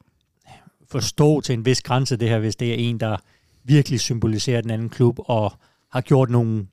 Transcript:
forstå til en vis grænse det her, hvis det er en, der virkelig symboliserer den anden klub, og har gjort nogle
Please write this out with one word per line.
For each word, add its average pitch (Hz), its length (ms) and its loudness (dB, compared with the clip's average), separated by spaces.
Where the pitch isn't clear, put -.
forstå 147 500 2
til 131 120 -4
en 113 120 -4
vis 127 160 2
grænse 131 360 0
det 113 120 0
her, 113 100 2
hvis 107 160 -2
det 120 160 -4
er 117 40 -4
en, 117 240 -2
der 110 180 -2
virkelig 139 360 2
symboliserer 117 640 -2
den 113 100 -8
anden 113 180 -4
klub, 120 300 2
og 107 340 -2
har 131 100 -2
gjort 131 280 2
nogle 113 440 0